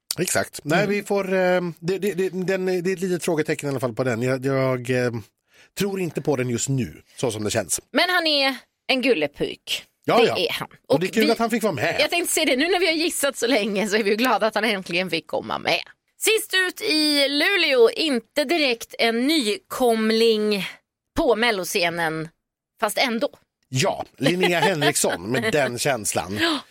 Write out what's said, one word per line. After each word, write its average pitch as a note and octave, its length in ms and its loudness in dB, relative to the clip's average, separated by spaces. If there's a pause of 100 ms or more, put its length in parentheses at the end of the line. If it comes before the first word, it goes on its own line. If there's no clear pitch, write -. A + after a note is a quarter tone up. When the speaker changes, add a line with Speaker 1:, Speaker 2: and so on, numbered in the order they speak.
(180)
Speaker 1:
Exakt. - 460 -2
Nej, D#3 200 2
Speaker 2:
Mm. G3 60 0
Speaker 1:
vi G#3 120 -2
får, G3 320 -2
eh, F3+ 260 2 (200)
det, F3+ 180 -2
det, F#3 160 -2
det, F#3 160 0
den, F#3 360 -2
det F#3 60 0 (180)
är - 20 2
ett E3+ 80 -6
litet F3+ 240 -2
frågetecken D3+ 440 0
i - 20 -2
alla C3+ 100 -2
fall B2 140 -2
på C3 100 -2
den. A#2+ 180 0
Jag, B2+ 240 0
jag, C3 440 0
eh, B2 200 2 (680)
tror G3 220 -2
inte E3+ 220 -4
på C#3+ 140 0
den B2+ 140 0
just A#2 180 -2
nu, A#2+ 340 -2 (140)
så B2+ 140 0
som G#2+ 140 -4
det G#2 60 0
känns. G2+ 300 -2 (120)
Speaker 2:
Men E4+ 180 2
han F4 160 0
är C#4 300 0 (320)
en B3+ 140 0
gullepyk. - 840 -2 (200)
Speaker 1:
Ja, F3+ 160 4
Speaker 2:
Det A#3 60 4
Speaker 1:
ja. - 120 0
Speaker 2:
är F3 140 0
han. - 160 -8 (200)
Speaker 1:
Och D#3+ 120 2
det F#3 60 -2
är - 20 -2
Speaker 2:
Och F3 60 -10
Speaker 1:
kul A3 120 2
Speaker 2:
vi - 60 4
Speaker 1:
att A3 60 -2
han A#3 120 -2
fick A#3+ 120 0
vara G#3 100 0
med. D3+ 280 -2
Speaker 2:
Jag D4 100 2
tänkte F4 240 -2
säga D#4+ 120 0
det, C4 100 2
nu D4+ 120 0
när F#4 120 2
vi F#4+ 60 2
har D#4+ 60 2
gissat D4 440 -2
så - 100 -2
länge G#3+ 420 0
så F#3+ 80 0
är A3+ 60 2
vi G3 80 0
ju G#3+ 60 0
glada A3 300 2
att G#3+ 80 -2
han G#3 100 0
äntligen F#3+ 460 -2
fick D#3+ 160 -4
komma - 320 -4
med. - 220 0 (380)
Sist - 360 0 (140)
ut - 120 -8
i D4 480 2
Luleå, D4 640 4
inte D4 540 -2
direkt C4+ 540 -2
en A#3 280 0
nykomling A3 1400 2 (500)
på C#4+ 200 4
melloscenen, E3+ 920 -2 (520)
fast G#3 180 -2
ändå. A#3+ 300 0 (400)
Speaker 1:
Ja, B2+ 360 -2 (140)
Linnea F3 420 2
Henriksson D3 720 0
med C3 120 0
Speaker 2:
<laughs> F3 100 -2
Speaker 1:
den B2+ 260 0
känslan. G#2 640 -2
Speaker 2:
Ja. E4 180 0 (120)